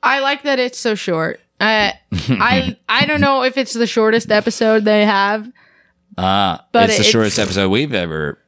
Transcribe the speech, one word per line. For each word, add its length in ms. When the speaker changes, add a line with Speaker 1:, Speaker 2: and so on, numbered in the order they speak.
Speaker 1:
I 200
like 220
that 140
it's 220
so 160
short. 460
I, 460
Speaker 2:
<laughs> 60
Speaker 1:
I, 640
I 180
don't 160
know 220
if 140
it's 160
the 140
shortest 440
episode 540
they 200
have. 460
Speaker 2:
Uh, 420
Speaker 1:
But 180
Speaker 2:
it's 100
the 40
Speaker 1:
it, 40
Speaker 2:
shortest 320
Speaker 1:
it's 60
Speaker 2:
episode 240
we've 240
ever 540